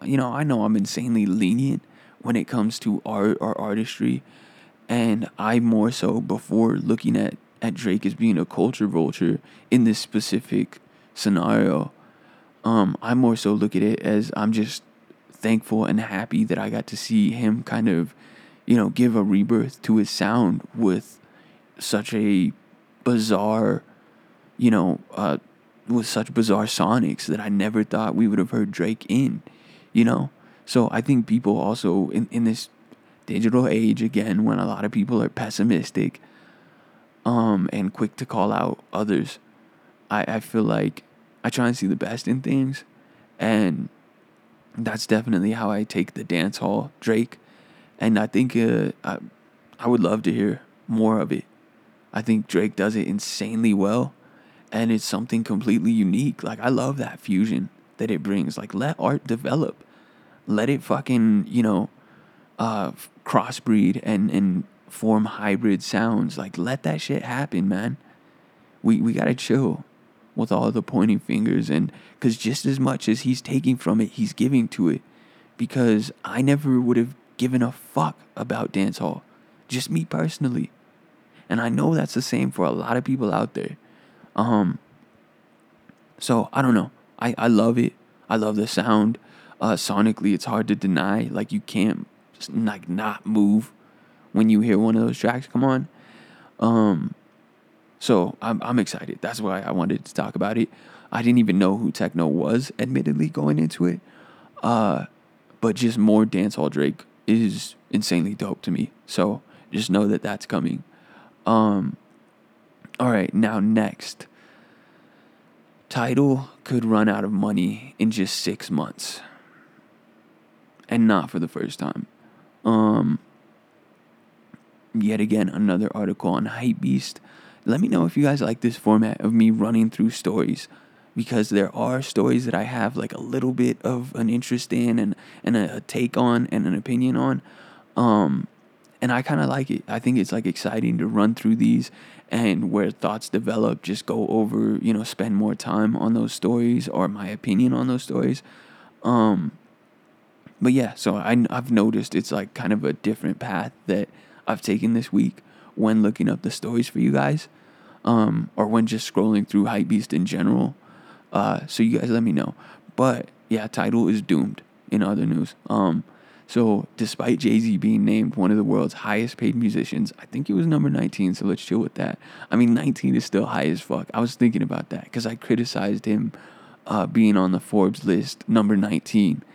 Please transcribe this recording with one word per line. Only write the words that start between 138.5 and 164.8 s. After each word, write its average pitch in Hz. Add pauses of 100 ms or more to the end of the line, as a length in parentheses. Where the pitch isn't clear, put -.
and 123
I 123
kinda 151
like 135
it. -
I 110
think 123
it's, 98
like, 110
exciting 113
to -
run 110
through 113
these 117 (400)
and 101
where 101
thoughts -
develop, 113
just -
go 110
over, 110
you 113
know, 107
spend 104
more 104
time 107
on 113
those 113
stories 120
or 90
my 101
opinion 110
on 123
those 123
stories. 127 (640)
Um, 107 (1080)
but 127
yeah, 120
so 101
I, 120
I've 123
noticed 110
it's, -
like, 101
kind 95
of 95
a 73
different 92
path 95 (140)
that 101 (380)
I've -
taken 110
this 117
week 64 (320)
when 110
looking -
up -
the 113
stories -
for -
you 123
guys, 139 (540)
um, 110
or 104
when 113
just 110
scrolling 104
through 101
Hypebeast 110
in 85
general. 107 (560)
Uh, 104
so -
you 113
guys 120
let 117
me 113
know. 71 (420)
But 123 (200)
yeah, 110
Tidal 107
is 104
doomed 69 (300)